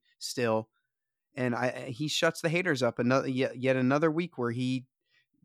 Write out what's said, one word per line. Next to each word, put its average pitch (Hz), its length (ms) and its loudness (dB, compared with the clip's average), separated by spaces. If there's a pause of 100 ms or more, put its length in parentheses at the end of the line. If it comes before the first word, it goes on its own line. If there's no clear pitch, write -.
(200)
still. 110 500 0 (640)
And 127 220 0
I, 123 320 -2
I, - 20 -8
he 135 180 -4
shuts 165 340 0
the 165 80 0
haters 165 340 0
up. 117 160 2
Ano-, 131 260 2
yet, 127 320 -2
yet 131 180 2
another 143 360 2
week 170 260 -4
where 120 140 -2
he, 127 340 -2 (600)